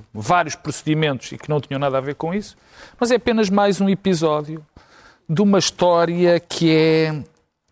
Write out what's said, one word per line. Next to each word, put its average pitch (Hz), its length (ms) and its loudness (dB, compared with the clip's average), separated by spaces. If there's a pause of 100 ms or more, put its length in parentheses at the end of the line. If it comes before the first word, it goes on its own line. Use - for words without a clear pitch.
(140)
vários 151 400 0
procedimentos 151 760 -4
e 131 40 -12
que - 140 -14
não 151 100 0
tinham 135 180 -8
nada 139 200 -2
a - 20 0
ver 139 140 -8
com 165 180 -6
isso, 202 240 -8 (420)
mas 240 120 0
é 247 60 4
apenas 220 340 0
mais 202 320 2
um 196 80 2
episódio 156 720 -2 (640)
de 160 140 0
uma 202 160 4
história 170 840 2
que 160 340 0
é, 160 480 2 (480)